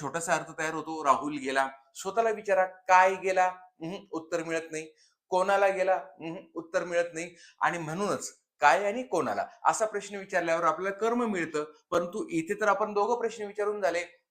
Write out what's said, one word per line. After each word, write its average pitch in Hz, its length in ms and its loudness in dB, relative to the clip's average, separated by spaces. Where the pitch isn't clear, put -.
छोटासा 160 340 -2
अर्थ 156 240 -4
तयार 160 140 -2
होतो, 156 300 -6
राहुल 143 340 2
गेला. 135 320 0
स्वतःला 226 340 0
विचारा, 202 360 2
काय 185 500 6
गेला? 185 400 0
उहुं, 175 320 -10
उत्तर 160 320 -6
मिळत 165 280 -4
नाही. 156 160 -8
कोणाला 196 380 4
गेला? 190 280 2
उहुं, 165 240 -10
उत्तर 165 280 -4
मिळत 170 300 0
नाही. 170 220 -10
आणि 165 160 2
म्हणूनच 165 600 -4
काय 165 260 6
आणि 233 180 -2
कोणाला 123 440 -2
असा 165 220 2
प्रश्न 202 300 -6
विचारल्यावर 175 480 -2
आपल्याला 180 340 0
कर्म 240 280 0
मिळतं, 160 380 -2
परंतु 175 380 -2
इथे 165 320 -4
तर 214 60 2
आपण 208 260 2
दोघं 220 260 0
प्रश्न 220 240 -6
विचारून 208 380 -4
झाले 175 220 0